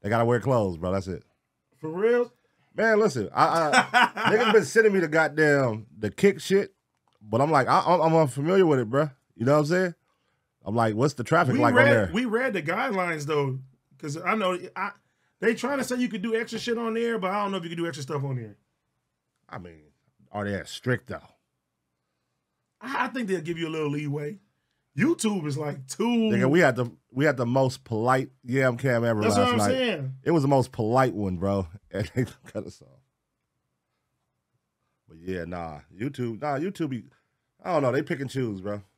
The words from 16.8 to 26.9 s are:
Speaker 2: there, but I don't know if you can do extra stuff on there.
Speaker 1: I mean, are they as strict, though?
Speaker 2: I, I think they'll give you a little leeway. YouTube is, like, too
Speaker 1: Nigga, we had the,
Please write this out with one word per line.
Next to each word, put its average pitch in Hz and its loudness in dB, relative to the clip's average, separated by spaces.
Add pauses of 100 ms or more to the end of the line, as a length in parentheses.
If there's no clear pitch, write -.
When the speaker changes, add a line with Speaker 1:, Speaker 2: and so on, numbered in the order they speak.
Speaker 2:
there, 233 -2
but 185 -2
I 208 -2
don't 196 -4
know 190 -4
if 175 -8
you 170 -10
can 165 -8
do 165 -4
extra 156 -8
stuff 139 -6
on 139 -4
there. 110 -10 (920)
Speaker 1:
I 92 -14
mean, 85 -18 (500)
are 104 -6
they 101 -4
as 78 -10
strict, - -4
though? 85 -10 (1600)
Speaker 2:
I, 262 -4
I 254 -6
think 233 -6
they'll 185 -2
give 165 -8
you 165 -4
a - -6
little 156 -4
leeway. 147 -6 (580)
YouTube 208 0
is, 143 -4
like, 143 -8
too - -6
Speaker 1:
Nigga, 220 2
we 165 4
had 135 4
the, 117 -2 (200)